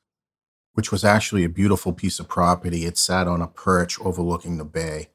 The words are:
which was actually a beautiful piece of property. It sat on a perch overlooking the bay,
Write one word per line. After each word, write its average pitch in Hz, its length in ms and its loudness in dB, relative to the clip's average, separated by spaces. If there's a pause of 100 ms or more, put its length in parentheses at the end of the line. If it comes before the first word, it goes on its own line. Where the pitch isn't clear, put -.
(760)
which - 180 -4
was 92 120 0
actually 104 400 4
a 85 40 2
beautiful 95 440 2
piece 90 280 -4
of 87 80 -14
property. 87 560 0
It 87 140 -4
sat 92 280 2
on 87 140 0
a 85 60 -2
perch 90 540 0
overlooking 87 580 -2
the 76 60 -10
bay, 78 500 -6